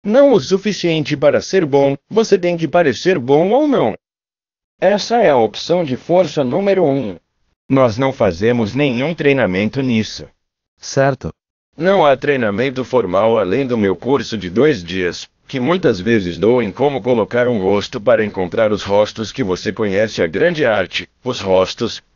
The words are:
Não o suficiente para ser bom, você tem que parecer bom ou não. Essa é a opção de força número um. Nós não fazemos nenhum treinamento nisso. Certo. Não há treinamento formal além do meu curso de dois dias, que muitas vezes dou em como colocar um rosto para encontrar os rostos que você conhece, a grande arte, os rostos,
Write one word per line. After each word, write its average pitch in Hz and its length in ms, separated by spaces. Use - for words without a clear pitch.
Não 262 300
o 196 60
suficiente 165 760
para 135 240
ser 190 240
bom, 139 320
você 220 280
tem 175 180
que 165 120
parecer 170 520
bom 143 320
ou 294 160
não. 156 280
Essa 202 380
é 208 120
a 139 80
opção 120 460
de 127 140
força 165 460
número 185 420
um. 131 320
Nós 127 300
não 135 160
fazemos 110 600
nenhum 135 400
treinamento 123 680
nisso. 110 460
Certo. 135 560
Não 180 300
há 143 100
treinamento 127 680
formal 113 540
além 107 280
do 123 120
meu 98 180
curso 117 420
de 90 120
dois 113 340
dias, 87 460
que 135 120
muitas 147 400
vezes 92 380
dou 117 260
em 101 80
como 131 300
colocar 120 460
um 117 140
rosto 98 400
para 110 240
encontrar 101 460
os 101 120
rostos 104 480
que 135 120
você 92 280
conhece, 104 500
a 87 60
grande 147 380
arte, 98 420
os 123 160
rostos, 95 640